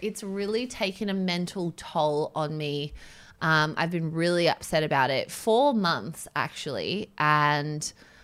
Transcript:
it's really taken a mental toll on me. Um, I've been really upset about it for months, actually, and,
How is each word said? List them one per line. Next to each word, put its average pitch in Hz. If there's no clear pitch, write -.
it's 208
really 202
taken 202
a 190
mental 175
toll 151
on 156
me. 147
Um, 156
I've 170
been 165
really 170
upset -
about 139
it 131
for 247
months, 160
actually, 127
and, 151